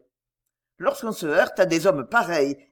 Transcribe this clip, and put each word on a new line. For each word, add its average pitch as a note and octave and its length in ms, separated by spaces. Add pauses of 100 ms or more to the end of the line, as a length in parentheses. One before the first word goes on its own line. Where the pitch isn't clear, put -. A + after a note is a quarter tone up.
(760)
Lorsqu'on A3 360
se - 120
heurte D#3+ 360
à F#3 40
des E3 220
hommes D3 180
pareils E3 680